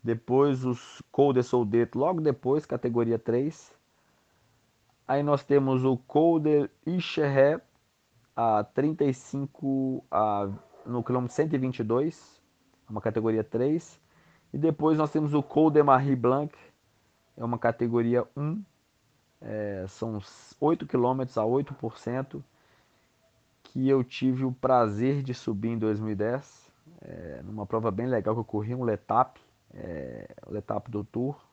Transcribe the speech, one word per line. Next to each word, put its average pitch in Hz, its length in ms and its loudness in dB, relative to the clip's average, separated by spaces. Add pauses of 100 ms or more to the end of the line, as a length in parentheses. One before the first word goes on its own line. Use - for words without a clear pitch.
Depois 127 600 0
os - 440 -8
Col 139 220 4
de 123 100 4
Soldet, 117 540 0
logo 160 240 0
depois, 147 460 0
categoria 117 520 -2
três. 131 560 -4 (1300)
Aí 143 140 0
nós 147 220 0
temos 135 400 2
o 131 120 2
Col 160 440 2
de 147 280 2 (160)
Icherré, 151 760 2 (720)
a 110 300 2
trinta 147 400 0
e 135 100 2
cinco, 135 960 -4
a, 101 380 0 (360)
no 120 180 -4
quilômetro 123 320 -2
cento 156 200 0
e 139 40 0
vinte 131 200 -4
e 117 60 -2
dois, 127 580 -4 (480)
uma 107 100 -8
categoria 110 440 0
três. 143 560 -4 (520)
E 139 60 -6
depois 156 400 2
nós 151 140 0
temos 151 200 0
o 147 100 2
Col 156 280 4
de 151 120 6
Marie 139 340 4
Blanc, 131 360 0 (840)
é - 80 -8
uma 117 140 -4
categoria 117 680 0 (100)
um, 156 240 -4 (800)
é, 104 480 -6
são 113 280 -8
s-, - 440 -14
oito 156 260 2
quilômetros 127 520 0
a 107 60 0
oito 135 300 0
por - 240 -8
cento, 135 440 -8 (1200)
que 131 260 -4
eu 135 140 4
tive 131 420 -2
o 127 80 -2
prazer 127 680 0
de 131 120 -6
subir 113 340 -4
em 117 100 -2
dois 107 220 0
mil 110 120 -4
e 101 40 -4
dez, 120 520 -6 (320)
é, 82 440 -16
numa 104 200 -10
prova 113 280 0
bem 113 140 -4
legal 110 280 0
que 117 60 -2
eu 110 40 -4
corri, 107 300 -4
um 127 80 -6
Letap, 113 560 0 (340)
é, 64 640 -12 (120)
o - 60 -12
Letap 104 380 -6
do 104 140 -6
Tour 131 320 -6 (160)